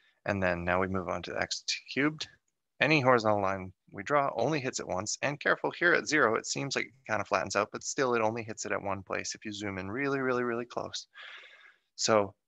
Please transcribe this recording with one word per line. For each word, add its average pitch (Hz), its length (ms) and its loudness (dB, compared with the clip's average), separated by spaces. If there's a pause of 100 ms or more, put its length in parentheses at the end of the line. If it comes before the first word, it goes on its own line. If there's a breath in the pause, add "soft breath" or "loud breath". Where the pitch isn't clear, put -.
(260 soft breath)
And 101 140 0
then 87 240 0
now 90 160 2
we 95 60 2
move 92 220 -2
on 87 140 -4
to - 140 -8
x - 280 -4 (280)
cubed. 151 360 -2 (520)
Any 147 200 4
horizontal 110 420 4
line 95 300 -2 (200)
we 101 100 -10
draw 139 320 2
only 147 240 0
hits 127 220 -4
it - 80 -8
once, 92 320 -4
and 139 180 -2
careful, 160 320 0
here 170 220 2
at - 160 2
zero, 127 280 4
it - 100 -2
seems 139 280 -4
like - 120 -2
it - 60 -20 (140)
kind 107 140 0
of 98 80 -6
flattens 98 260 0
out, 104 160 2
but - 140 -10
still 127 300 0
it 113 80 2
only 110 200 0
hits 110 220 -10
it 101 80 -2
at 98 100 -2
one 98 200 -4
place 95 320 -4
if - 100 -18
you 107 80 -8
zoom 101 240 -6
in 95 140 -6
really, 139 280 -2
really, 127 240 0
really 120 220 -2
close. - 420 -8 (880 loud breath)
So 104 380 4 (160)